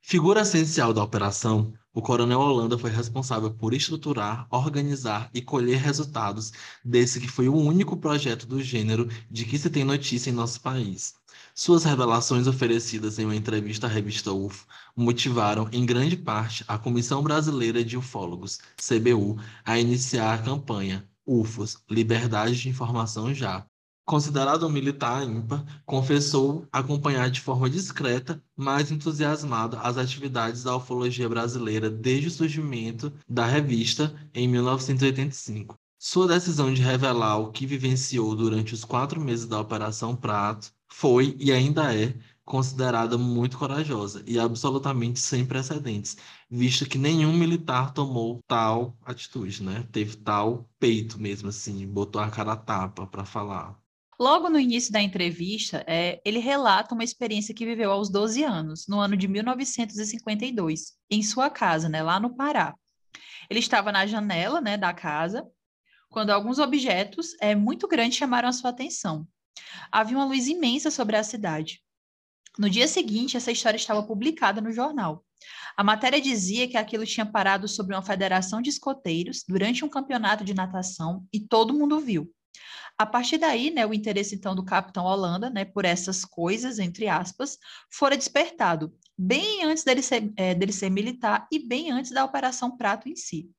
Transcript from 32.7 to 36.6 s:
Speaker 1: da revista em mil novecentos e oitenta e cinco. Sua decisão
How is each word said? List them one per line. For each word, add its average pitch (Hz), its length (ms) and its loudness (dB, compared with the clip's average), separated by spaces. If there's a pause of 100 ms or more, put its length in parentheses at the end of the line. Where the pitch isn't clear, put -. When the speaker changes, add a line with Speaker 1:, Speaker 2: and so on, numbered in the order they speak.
Speaker 1:
da 120 160 0
revista 135 680 2 (220)
em 123 140 0
mil 123 160 4
novecentos 131 400 2
e - 20 4
oitenta 135 300 0
e - 20 -12
cinco. 107 380 -10 (240)
Sua 185 280 2
decisão 170 460 4